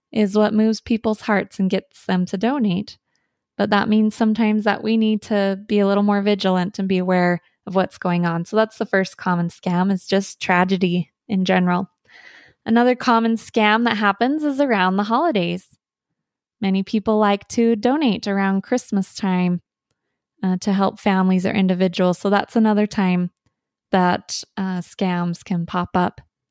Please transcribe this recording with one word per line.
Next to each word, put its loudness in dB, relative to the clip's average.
is 2
what 2
moves 2
people's -2
hearts -2
and 0
gets -6
them 0
to -4
donate. -2
But -2
that 2
means 2
sometimes 0
that -2
we -2
need 0
to -2
be 0
a 4
little 2
more 0
vigilant 0
and -2
be 0
aware 2
of -6
what's -2
going 0
on. -2
So -8
that's 0
the -6
first -2
common -2
scam, -2
is -4
just -2
tragedy 0
in -2
general. 0
Another 2
common 0
scam 0
that 0
happens 0
is 0
around 2
the 2
holidays. 0
Many 0
people 0
like 0
to 2
donate 0
around 0
Christmas -4
time, 0
uh, 0
to -2
help 0
families 2
or -2
individuals. 0
So -2
that's 0
another 4
time 0
that, 0
uh, -4
scams -4
can -4
pop -6
up. -2